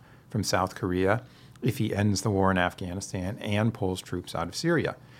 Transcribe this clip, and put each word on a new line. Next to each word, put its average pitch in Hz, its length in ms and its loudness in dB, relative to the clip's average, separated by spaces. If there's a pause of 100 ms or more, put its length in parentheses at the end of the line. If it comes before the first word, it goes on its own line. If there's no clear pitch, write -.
(300)
from 107 120 -2
South 92 320 0
Korea, 95 480 2 (380)
if - 160 0
he 107 180 -2
ends 101 280 2
the 113 80 0
war 95 200 4
in 95 60 4
Afghanistan 92 840 -2
and 107 340 0
pulls 92 260 -2
troops - 340 -8
out 82 140 -4
of - 60 -12
Syria. 160 420 0 (240)